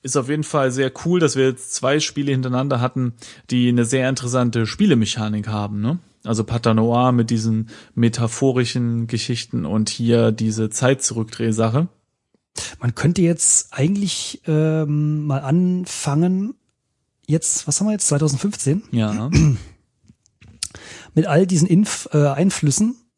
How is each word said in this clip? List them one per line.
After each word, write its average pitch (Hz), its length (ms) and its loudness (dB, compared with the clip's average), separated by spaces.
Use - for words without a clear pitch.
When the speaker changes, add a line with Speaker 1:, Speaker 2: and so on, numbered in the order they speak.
Speaker 1:
ist 131 140 -4
auf 123 120 0
jeden 151 160 -2
Fall 135 260 0
sehr 131 220 -2
cool, 175 140 0
dass 151 160 2
wir 135 120 4
jetzt - 280 -4
zwei 147 240 0
Spiele 143 320 -4
hintereinander 131 500 0
hatten, 123 340 -2
die 123 180 4
eine 120 180 4
sehr 127 220 0
interessante 123 580 0
Spielemechanik 107 840 0
haben, 104 320 -4
ne? 131 180 -2
Also 113 200 0
Pater 113 300 0
Noir 117 380 4
mit 117 180 2
diesen 110 400 0
metaphorischen 117 1120 0
Geschichten 117 580 -6
und 104 240 0
hier 117 420 2
diese 110 400 -2
Zeitzurückdrehsache. 113 1200 0
Speaker 2:
Man 123 140 -2
könnte 175 280 0
jetzt - 500 0
eigentlich, 196 760 -2
ähm, 151 800 0
mal 139 140 0
anfangen, 180 1120 0
jetzt, - 400 -2
was 143 140 -4
haben 202 80 0
wir 214 40 0
jetzt, 214 160 -2
zweitausendfünfzehn? 151 760 0
Speaker 1:
Ja. 110 400 -2
Speaker 2:
<clears throat> - 1800 -4
Mit 165 120 2
all 175 200 4
diesen 175 220 2
Inf-, - 440 2
äh, 147 160 4
Einflüssen 180 680 0